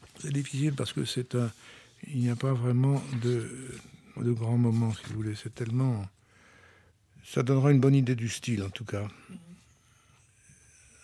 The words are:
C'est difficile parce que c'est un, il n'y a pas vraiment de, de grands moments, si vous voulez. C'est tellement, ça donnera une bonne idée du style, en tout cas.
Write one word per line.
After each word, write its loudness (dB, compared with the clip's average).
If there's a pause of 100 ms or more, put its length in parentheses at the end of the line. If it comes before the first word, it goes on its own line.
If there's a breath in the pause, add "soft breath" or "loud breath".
(180)
C'est -8
difficile -2
parce -6
que -4
c'est -4
un, 0 (560 loud breath)
il -4
n'y 2
a 0
pas 0
vraiment 2 (200)
de, 0 (720)
de 0
grands 0
moments, 2
si -10
vous -8
voulez. -4
C'est -12
tellement, -2 (1160 soft breath)
ça -2
donnera 4
une 8
bonne 6
idée 4
du -4
style, -2
en -6
tout -12
cas. -6 (2000 loud breath)